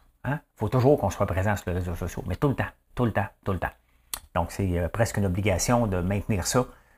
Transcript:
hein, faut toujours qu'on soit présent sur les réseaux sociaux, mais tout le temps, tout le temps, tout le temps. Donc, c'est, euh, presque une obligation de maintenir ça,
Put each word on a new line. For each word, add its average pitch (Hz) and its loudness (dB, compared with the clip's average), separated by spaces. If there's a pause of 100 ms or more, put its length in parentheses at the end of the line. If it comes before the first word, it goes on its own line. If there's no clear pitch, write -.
(260)
hein, - -4 (160)
faut 107 -2
toujours 131 6
qu'on 101 0
soit - 0
présent 98 0
sur 98 -6
les 87 0
réseaux 90 -4
sociaux, - -6
mais 90 -4
tout 147 2
le 117 0
temps, 104 -4 (260)
tout 123 0
le 107 0
temps, 101 0 (180)
tout 101 -2
le 87 -2
temps. - -4 (640)
Donc, 85 0
c'est, 92 0
euh, 85 0
presque - 0
une 101 0
obligation 98 2
de 92 0
maintenir 95 -2
ça, 123 2 (320)